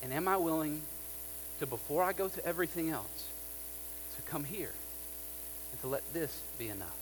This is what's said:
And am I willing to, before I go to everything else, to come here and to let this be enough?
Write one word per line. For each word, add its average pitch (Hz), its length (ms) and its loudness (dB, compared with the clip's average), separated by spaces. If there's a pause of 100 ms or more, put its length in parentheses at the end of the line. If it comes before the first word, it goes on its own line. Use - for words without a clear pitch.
And 127 100 0
am 165 140 4
I 190 100 8
willing 156 460 4 (760)
to, 147 60 2
before 139 380 4
I 185 100 6
go 190 140 2
to 190 180 -2
everything 165 460 2
else, - 360 -2 (880)
to - 140 -6
come 151 140 0
here 147 300 -2 (960)
and 123 100 -6
to 135 60 -2
let 135 160 2 (100)
this 151 260 0 (200)
be 120 80 -2
enough? 95 340 -4